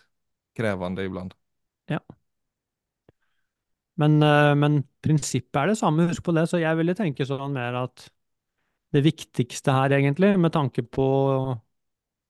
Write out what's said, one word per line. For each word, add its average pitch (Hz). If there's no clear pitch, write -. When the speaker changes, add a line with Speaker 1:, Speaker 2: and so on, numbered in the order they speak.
Speaker 1:
krevende 92
iblant. 92
Speaker 2:
Ja. 151
Men, 151
eh, 147
men 147
prinsippet -
er 147
det 220
samme, 170
husk 170
på 175
det, 165
så 180
jeg 160
ville 170
tenke 143
sånn 139
mer 123
at -
det 143
viktigste -
her 135
egentlig, 143
med 165
tanke 135
på 135